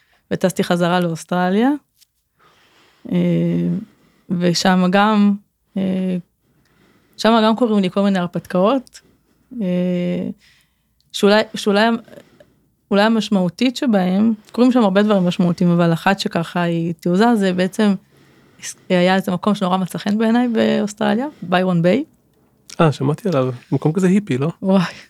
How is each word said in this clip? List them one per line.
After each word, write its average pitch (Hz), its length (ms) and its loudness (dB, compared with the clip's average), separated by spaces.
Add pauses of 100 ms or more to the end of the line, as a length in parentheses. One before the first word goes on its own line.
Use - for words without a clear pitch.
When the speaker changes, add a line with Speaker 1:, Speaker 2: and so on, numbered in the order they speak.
(300)
Speaker 1:
וטסתי 185 340 -2
חזרה 175 360 0
לאוסטרליה. 180 680 -2 (1400)
אה, 180 40 -2 (1120)
ושם 180 600 0
גם, 202 440 4 (420)
אה, 185 400 -4 (1000)
שם 226 280 2
גם 220 120 2
קורים 214 260 0
לי 180 80 0
כל 202 120 -2
מיני 196 160 0
הרפתקאות, 185 840 -2 (600)
אה, 180 680 -2 (840)
שאולי, 208 300 2 (120)
שאולי, 208 320 2 (1040)
אולי 202 120 2
המשמעותית 214 720 0
שבהם, 208 580 0 (180)
קורים 247 200 2
שם 254 80 2
הרבה 196 220 2
דברים 202 240 2
משמעותיים, 175 440 0
אבל 170 220 2
אחת 190 280 0
שככה 175 420 -4
היא 170 380 -4
תעוזה, 208 360 2
זה 196 160 0
בעצם, 190 420 0 (920)
היה 180 260 2
איזה 190 180 -2
מקום 202 220 0
שנורא 185 220 -2
מצא 185 220 -6
חן 202 200 -4
בעיניי 233 300 0
באוסטרליה, 220 800 -2 (160)
ביירון 180 400 0
ביי. 208 220 2 (760)
Speaker 2:
אה, 160 120 4
שמעתי 143 360 -4
עליו, 131 260 -2 (180)
מקום 151 200 0
כזה 185 140 0
היפי, 185 320 0
לא? 147 120 -2 (120)
Speaker 1:
וואי, 190 200 2 (280)